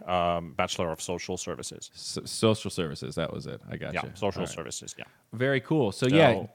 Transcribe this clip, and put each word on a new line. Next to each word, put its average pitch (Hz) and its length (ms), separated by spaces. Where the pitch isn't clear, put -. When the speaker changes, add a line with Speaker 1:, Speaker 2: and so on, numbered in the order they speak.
Speaker 1:
um, 87 480
Bachelor 90 360
of 80 100
Social 92 360
Services. - 580
Speaker 2:
So-, - 300
social - 440
services, 76 460
that 82 180
was - 140
it. 64 140
I - 60
got 78 180
Speaker 1:
Yeah, 78 100
Speaker 2:
you. 64 100
Speaker 1:
social 98 260
Speaker 2:
All 87 60
right. - 80
Speaker 1:
services, - 440
yeah. 58 60
Speaker 2:
Very 131 280
cool. 131 320
So, 127 160
Speaker 1:
So 139 80
Speaker 2:
yeah, 123 380